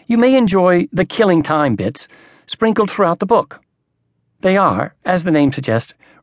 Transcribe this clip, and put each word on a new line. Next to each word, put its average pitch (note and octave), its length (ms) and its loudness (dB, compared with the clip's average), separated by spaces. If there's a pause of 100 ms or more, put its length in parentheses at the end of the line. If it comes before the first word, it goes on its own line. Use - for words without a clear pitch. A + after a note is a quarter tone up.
you A#3 100 -2
may B3+ 180 4
enjoy F#3 560 2
the F3+ 140 -2
killing F#3 380 0
time D3 340 -2
bits F#2+ 320 -8 (380)
sprinkled A3 440 -2
throughout F3 280 -2
the G3+ 80 -6
book. - 340 0 (800)
They F#3+ 160 0
are, D3+ 380 -2 (100)
as F3+ 200 -2
the F3+ 60 -2
name C#3+ 220 2
suggests, A#2 400 -4 (300)